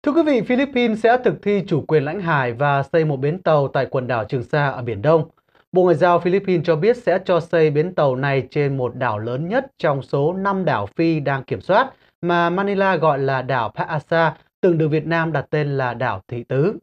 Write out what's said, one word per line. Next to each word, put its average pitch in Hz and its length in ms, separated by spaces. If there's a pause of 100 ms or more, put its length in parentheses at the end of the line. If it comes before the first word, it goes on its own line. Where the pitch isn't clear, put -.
Thưa 294 80
quý 320 120
vị, 269 180
Philippines 247 600
sẽ 233 140
thực 202 240
thi 202 260
chủ 143 200
quyền 151 180
lãnh 180 160
hải 139 320
và 139 300
xây 160 220
một 147 120
bến 147 240
tàu 147 260
tại 127 240
quần 127 160
đảo 117 180
Trường 123 180
Sa 147 240
ở 127 140
Biển 113 200
Đông. 156 280 (420)
Bộ 180 120
Ngoại 175 120
giao 175 240
Philippines 185 460
cho 160 100
biết 220 220
sẽ 185 280
cho 175 140
xây 160 300
bến 156 260
tàu 139 200
này 135 360
trên 139 260
một 123 180
đảo 120 240
lớn 123 280
nhất 262 180 (120)
trong 139 240
số 151 320
năm 190 320
đảo 113 200
Phi 165 340
đang 139 240
kiểm 98 180
soát, 240 320 (280)
mà 170 280
Manila 190 460
gọi 147 240
là 135 220
đảo 127 280
Paasa, 165 680 (260)
từng 180 160
được 156 100
Việt 147 200
Nam 165 240
đặt 143 180
tên 147 280
là 123 160
đảo 117 340
Thị 120 160
Tứ. 151 400